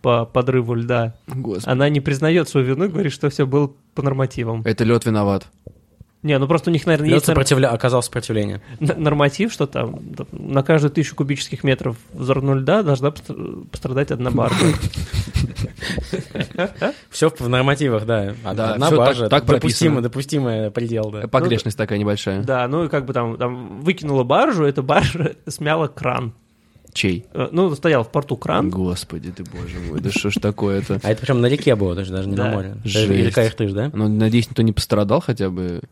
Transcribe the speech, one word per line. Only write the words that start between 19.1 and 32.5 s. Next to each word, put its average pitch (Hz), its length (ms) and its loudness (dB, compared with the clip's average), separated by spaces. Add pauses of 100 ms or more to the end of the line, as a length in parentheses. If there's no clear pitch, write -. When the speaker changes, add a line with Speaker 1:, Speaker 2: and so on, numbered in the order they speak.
Speaker 2:
так 135 180 4
Speaker 3:
допустимо, 131 140 4
Speaker 2:
прописано. 151 420 2
Speaker 3:
допустимый 120 680 -2
предел, 113 400 -2
да. 107 180 -8
Speaker 2:
Погрешность 120 500 0
такая 104 200 0
небольшая. 101 440 0
Speaker 1:
Да, 123 260 0
ну 160 160 0
и 151 40 -2
как 139 180 -2
бы 131 60 -6
там, 117 240 -2
там 123 440 -6
выкинула 147 440 0
баржу, 185 400 2
эта 143 180 0
баржа 151 580 0
<laughs> - 60 -18
смяла 151 420 -2
кран. 123 440 -4 (600)
Speaker 2:
Чей? 92 420 0
Speaker 1:
Э, 131 180 -2
ну, 170 220 2
стоял 139 300 2
в 117 60 -10
порту 139 280 -2
кран. - 320 0
Speaker 2:
Господи 90 600 -4
ты, 90 140 -12
боже 85 340 -10 (100)
мой, 76 120 -4
да 113 100 -2
что 101 200 -2
ж 101 100 -2
такое-то? 101 640 -2
Speaker 3:
А 104 80 0
это 113 100 0
причём 127 220 0
на 120 40 4
реке 139 300 2
было, 95 180 0
то 92 60 -4
есть 92 100 -6
даже 95 180 -4
не 98 80 -2
на 120 80 0
Speaker 1:
Да. 120 80 0